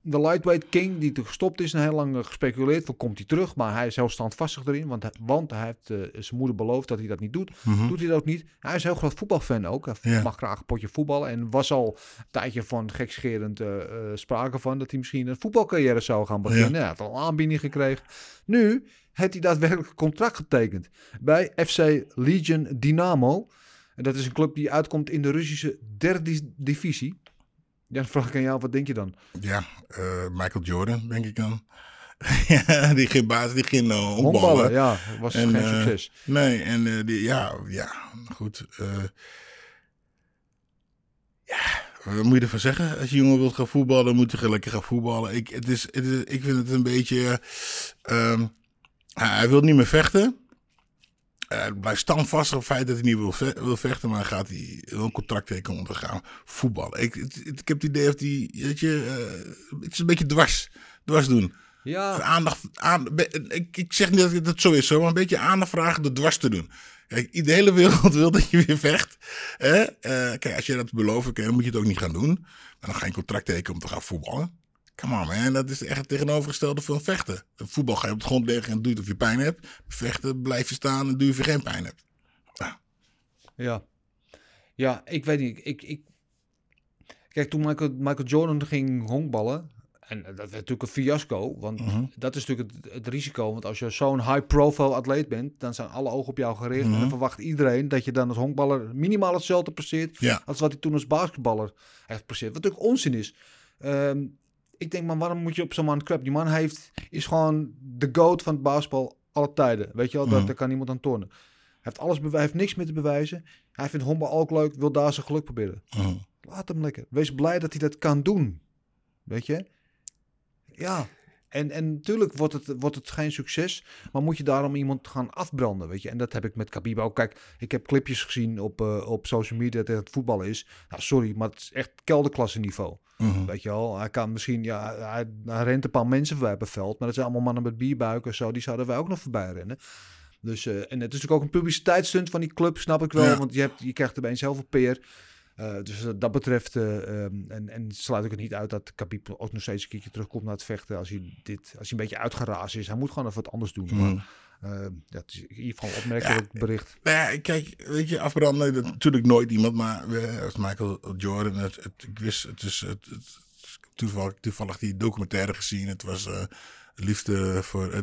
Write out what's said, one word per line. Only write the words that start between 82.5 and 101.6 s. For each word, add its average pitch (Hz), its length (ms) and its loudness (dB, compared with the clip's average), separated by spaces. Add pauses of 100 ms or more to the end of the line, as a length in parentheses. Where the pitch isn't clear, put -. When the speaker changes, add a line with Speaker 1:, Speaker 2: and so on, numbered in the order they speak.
Speaker 2:
Ja. - 260 -10 (760)
Speaker 1:
Ja. 120 280 -6 (920)
Ja, 127 300 0
ik 151 200 -6
weet 151 140 2
niet. 120 240 -4
Ik, - 200 -10
ik... 147 180 -12 (1300)
Kijk, 147 220 -4
toen 151 160 -2
Michael, 151 320 0
Michael 139 300 -2
Jordan 151 380 2
ging 131 420 -2
honkballen, 135 600 -2 (300)
en 107 220 -12
dat 95 140 -16
werd 101 140 -12
natuurlijk 110 320 -6
een 120 60 -6
fiasco, 135 720 -2
want 110 220 -8
Speaker 2:
Mhm. 113 240 0 (120)
Speaker 1:
dat 127 200 -6
is 131 100 -8
natuurlijk 113 380 -6
het, - 80 -18
het 110 160 -12
risico. 127 440 -4
Want 110 120 -10
als 107 140 -8
je 117 120 -4
zo'n 135 320 2 (100)
high-profile 143 640 4
atleet 135 340 0
bent, 120 320 -6
dan 120 140 -8
zijn 117 140 -10
alle 131 220 -6
ogen 131 180 -4
op 131 100 -8
jou 117 180 -2
gericht. 123 280 -2
En 113 60 4
Speaker 2:
Mhm. 107 100 4
Speaker 1:
dan 123 80 2
verwacht 131 300 -2
iedereen 143 500 2
dat 135 160 0
je 127 80 -4
dan 123 160 2
als 120 80 -4
honkballer 131 580 0
minimaal 180 400 2
hetzelfde 180 380 0
presteert 160 480 -6
Speaker 2:
Ja. 123 240 2
Speaker 1:
als 139 160 -6
wat 151 120 2
hij 139 80 -12
toen 156 120 -2
als 147 140 -2
basketballer 120 680 -2 (340)